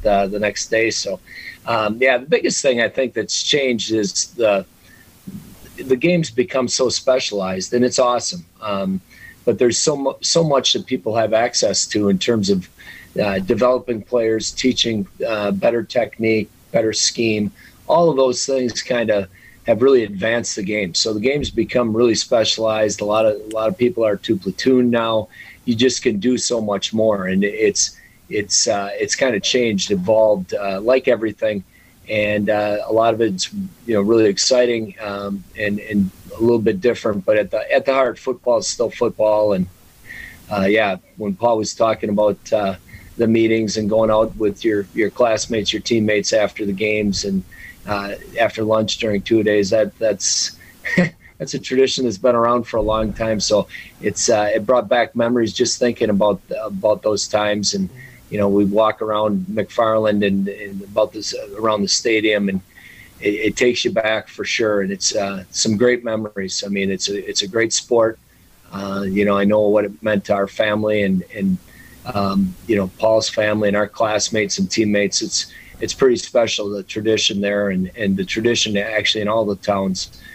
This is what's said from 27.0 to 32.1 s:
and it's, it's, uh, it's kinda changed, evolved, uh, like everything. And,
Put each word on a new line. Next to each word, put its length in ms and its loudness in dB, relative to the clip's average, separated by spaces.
and 180 2
it's, 540 0
it's, 380 -2
uh, 260 -2
it's 220 -4
kinda 240 0
changed, 500 0
evolved, 640 2
uh, 280 -4
like 260 2
everything. 560 0
And, 440 0